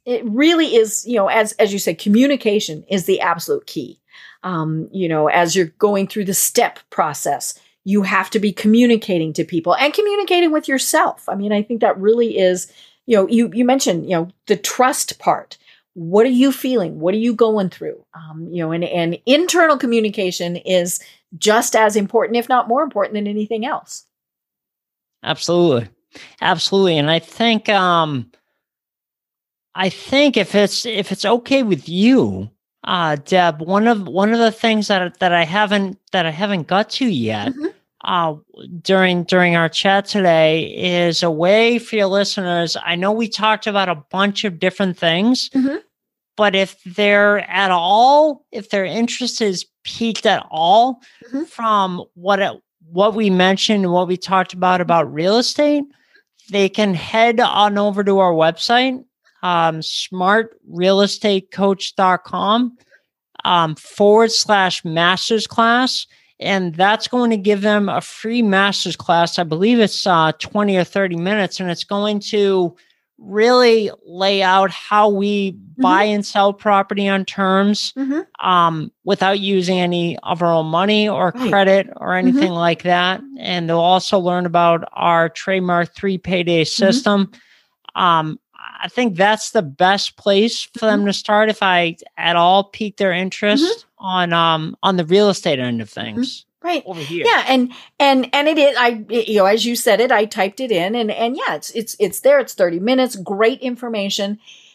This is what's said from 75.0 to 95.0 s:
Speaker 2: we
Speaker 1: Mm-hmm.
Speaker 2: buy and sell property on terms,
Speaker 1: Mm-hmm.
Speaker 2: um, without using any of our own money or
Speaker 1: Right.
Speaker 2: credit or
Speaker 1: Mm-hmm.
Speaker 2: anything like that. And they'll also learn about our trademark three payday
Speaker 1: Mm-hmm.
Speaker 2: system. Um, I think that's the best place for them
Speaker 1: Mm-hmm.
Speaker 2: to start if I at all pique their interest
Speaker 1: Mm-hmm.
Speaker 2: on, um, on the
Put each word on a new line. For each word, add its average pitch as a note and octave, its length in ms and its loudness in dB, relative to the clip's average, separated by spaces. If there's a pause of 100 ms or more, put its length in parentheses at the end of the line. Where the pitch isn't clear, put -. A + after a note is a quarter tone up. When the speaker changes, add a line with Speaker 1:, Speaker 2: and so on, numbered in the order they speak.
Speaker 2:
we G3+ 440 -2
Speaker 1:
Mm-hmm. F#3+ 300 -10
Speaker 2:
buy F#3 200 4
and G#3 220 0
sell G3+ 280 2
property G3+ 540 0
on F#3+ 180 0
terms, G3 680 0
Speaker 1:
Mm-hmm. C#4 280 -4 (260)
Speaker 2:
um, E3+ 440 2 (120)
without G3 360 0
using F#3+ 400 0
any F3 420 -2
of E3+ 220 -4
our E3+ 100 2
own D#3+ 140 0
money G#3 420 0
or F3+ 240 0
Speaker 1:
Right. B3 160 -4
Speaker 2:
credit G3 460 2
or - 140 -8
Speaker 1:
Mm-hmm. F#3 180 0
Speaker 2:
anything C4+ 240 2
like E3+ 320 -2
that. F3+ 360 0 (200)
And F3 280 -6
they'll E3 120 0
also F#3 400 2
learn F3+ 260 -2
about E3+ 480 2
our E3 360 2
trademark F3+ 680 -4
three G3 240 -4
payday F3 440 0
Speaker 1:
Mm-hmm. - 220 -2
Speaker 2:
system. G3+ 460 2 (640)
Um, E3 440 0 (440)
I F3+ 60 -6
think A#3 260 -2
that's G#3 360 2
the A3+ 120 0
best F3+ 540 -2
place G3+ 440 0 (160)
for - 80 -4
them G#3 140 2
Speaker 1:
Mm-hmm. G3+ 80 0
Speaker 2:
to G3 60 0
start G#3+ 360 0
if G#3 140 -4
I F3 320 2 (220)
at E3 180 0
all F#3 300 4
pique G#3 320 -10
their F#3+ 140 0
interest G3 520 -2
Speaker 1:
Mm-hmm. G4+ 420 -6
Speaker 2:
on, F3+ 280 -2
um, E3 500 0
on F#3+ 140 0
the E3+ 80 0